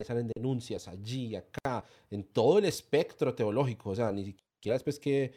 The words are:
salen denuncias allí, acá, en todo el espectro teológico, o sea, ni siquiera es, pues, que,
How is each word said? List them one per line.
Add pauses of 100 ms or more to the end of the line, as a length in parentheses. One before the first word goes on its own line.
salen
denuncias
allí,
acá, (240)
en
todo
el
espectro
teológico,
o
sea,
ni
siquiera
es,
pues,
que,